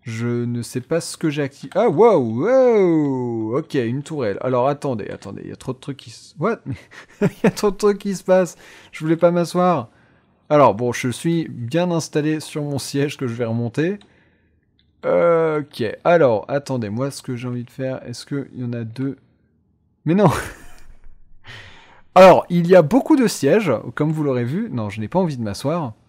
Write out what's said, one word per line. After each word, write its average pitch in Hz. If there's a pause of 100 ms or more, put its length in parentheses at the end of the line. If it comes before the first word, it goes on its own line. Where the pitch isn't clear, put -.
Je 120
ne 120
sais 123
pas 165
ce -
que 160
j'ai 143
activé. 139
Ah, 165
wow, 185
wow. 139
Ok, 156
une 127
tourelle. 127
Alors, 127
attendez, 139
attendez. 98
Il 87
y 95
a 101
trop -
de 127
trucs 139
qui -
se... -
What ? 185 (320)
<laughs> -
Il 202 (140)
y -
a 202
trop 208
de 196
trucs 208
qui 202
se 175
passent. 185 (360)
Je -
voulais 156
pas 170
m'asseoir. 175 (640)
Alors, 139
bon, 120
je -
suis 165
bien 123
installé 156
sur 151
mon 143
siège 139
que 139
je 117
vais 117
remonter. 120 (1080)
Ok, 165 (220)
alors, 151
attendez. 127
Moi, 127
ce -
que 131
j'ai 123
envie 123
de 117
faire, 131
est-ce 120
qu'il 139
y 123
en 120
a 117
deux ? 127 (880)
Mais 151
non. 196 (960)
<laughs> -
Alors, 175
il 170
y 185
a 175
beaucoup 262
de 262
sièges, 170 (220)
comme 156
vous 156
l'aurez 127
vu. 180
Non, 107
je 104
n'ai 104
pas 175
envie 160
de 120
m'asseoir. 127 (140)